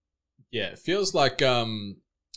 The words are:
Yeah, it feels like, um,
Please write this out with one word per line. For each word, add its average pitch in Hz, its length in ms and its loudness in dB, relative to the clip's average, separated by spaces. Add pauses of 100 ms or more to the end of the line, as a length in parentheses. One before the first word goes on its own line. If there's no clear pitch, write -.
(520)
Yeah, 104 140 -4
it 87 120 -12
feels 190 360 -2
like, 143 280 2
um, 110 540 0 (400)